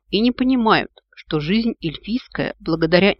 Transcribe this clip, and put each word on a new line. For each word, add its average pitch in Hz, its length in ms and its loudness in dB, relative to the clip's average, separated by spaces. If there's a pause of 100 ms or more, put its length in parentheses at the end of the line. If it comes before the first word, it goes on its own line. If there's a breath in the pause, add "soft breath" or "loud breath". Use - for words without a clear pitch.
и 190 120 -2
не 240 120 2
понимают, 240 580 0 (240)
что - 260 -6
жизнь 214 400 -2
эльфийская, - 800 -8
благодаря 165 600 2